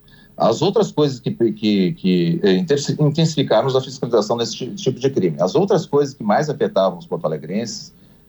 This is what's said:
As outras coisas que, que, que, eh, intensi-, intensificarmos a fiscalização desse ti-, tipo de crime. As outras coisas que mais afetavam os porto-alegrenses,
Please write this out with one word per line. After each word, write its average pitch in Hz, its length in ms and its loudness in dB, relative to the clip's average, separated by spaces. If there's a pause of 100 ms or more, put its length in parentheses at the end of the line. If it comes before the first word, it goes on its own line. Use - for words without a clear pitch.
(380)
As 110 240 2
outras 196 300 2
coisas 139 280 0
que, - 120 -4
que, 104 640 0
que, 85 500 0
eh, 196 100 4
intensi-, 143 460 0
intensificarmos 135 760 2
a 131 60 4
fiscalização 120 560 -2
desse 117 180 -4
ti-, 117 200 -8
tipo 120 240 -4
de 135 100 0
crime. 143 320 0
As - 140 0
outras 196 320 2
coisas 143 260 0
que - 100 -12
mais 117 240 2
afetavam 95 520 0
os - 80 -20
porto-alegrenses, 82 840 -6 (380)